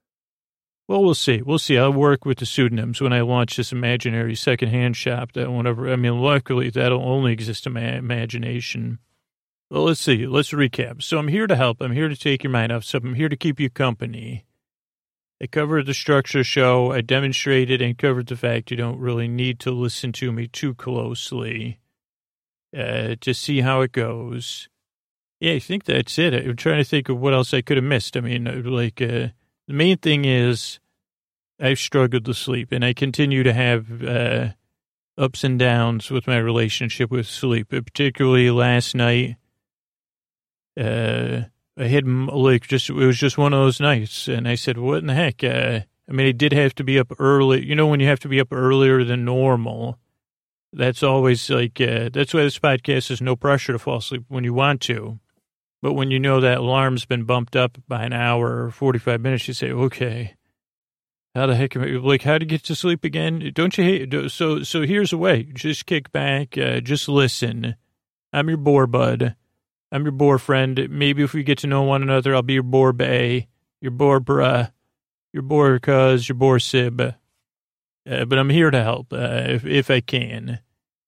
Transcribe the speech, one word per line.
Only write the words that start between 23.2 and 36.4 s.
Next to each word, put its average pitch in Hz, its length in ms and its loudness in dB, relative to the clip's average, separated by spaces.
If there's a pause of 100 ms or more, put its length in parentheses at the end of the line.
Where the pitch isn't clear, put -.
see 139 260 -2
how 131 220 2
it 127 100 -2
goes. 117 800 -8 (720)
Yeah, 160 120 0
I 143 60 -2
think 196 240 -6
that's 131 340 0
it. 160 160 2
I'm 123 220 -4
trying 156 220 0
to 147 80 2
think 139 240 -2
of 127 80 -2
what 135 160 2
else 127 200 2
I 127 80 0
could 143 140 -2
have 127 80 2
missed. 135 320 -2
I 123 60 -2
mean, 120 260 -4
uh, 127 160 -6
like, 120 380 -4
uh, 120 280 -2 (380)
the 143 60 -8
main 175 240 4
thing 147 260 0
is 123 560 0 (800)
I've 131 200 0
struggled 127 440 0
to 120 100 -4
sleep, 123 380 -6
and 123 140 0
I 123 80 0
continue 139 500 0
to 123 100 4
have, 117 480 0
uh, 120 480 -2 (680)
ups 131 260 -2
and 127 160 0
downs 117 500 2
with 127 160 -2
my 123 120 2
relationship 113 760 0